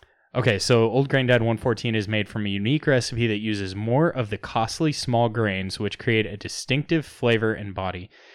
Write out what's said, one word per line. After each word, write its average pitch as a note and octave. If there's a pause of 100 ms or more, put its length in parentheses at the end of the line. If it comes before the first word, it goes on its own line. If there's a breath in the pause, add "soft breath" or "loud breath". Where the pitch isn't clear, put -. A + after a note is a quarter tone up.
(360 soft breath)
okay, A2+
so A2+
Old C3+
Granddad B2
one A2+
fourteen A#2
is G#2
made G#2+
from G#2+
a G2+
unique G#2+
recipe A#2+
that G#2+
uses G2+
more A#2+
of A#2
the G#2
costly A#2+
small A#2+
grains, G2
which G2+
create A2
a G2+
distinctive D3
flavor A2+
and G2+
body. F#2 (260 soft breath)